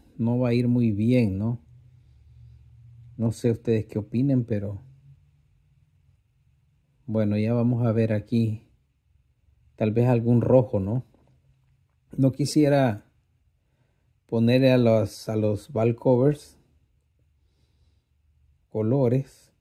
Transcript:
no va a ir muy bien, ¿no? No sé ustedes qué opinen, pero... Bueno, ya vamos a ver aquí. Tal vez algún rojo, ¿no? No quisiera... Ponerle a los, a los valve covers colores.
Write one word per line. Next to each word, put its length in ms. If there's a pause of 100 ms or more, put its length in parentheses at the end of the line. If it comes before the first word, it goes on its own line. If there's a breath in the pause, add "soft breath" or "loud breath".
(180 soft breath)
no 200
va 120
a 40
ir 140
muy 240
bien, 480
¿no? 240 (1500)
No 140
sé 180
ustedes 380
qué 100
opinen, 480
pero... 380 (2250)
Bueno, 300
ya 160
vamos 340
a 40
ver 220
aquí. 540 (1120)
Tal 140
vez 160
algún 340
rojo, 380
¿no? 260 (1120)
No 160
quisiera... 760 (1200)
Ponerle 460
a 60
los, 520
a 60
los 360
valve 240
covers 640 (2000)
colores. 920